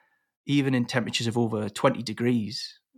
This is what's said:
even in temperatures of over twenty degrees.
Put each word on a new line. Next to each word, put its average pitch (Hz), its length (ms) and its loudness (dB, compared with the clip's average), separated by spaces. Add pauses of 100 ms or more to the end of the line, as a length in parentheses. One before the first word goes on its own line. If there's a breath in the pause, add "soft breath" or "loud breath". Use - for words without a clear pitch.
(460)
even 139 280 2
in 120 120 2
temperatures 117 420 -2
of 113 100 -2
over 110 300 0
twenty - 340 2
degrees. 117 800 -2 (180)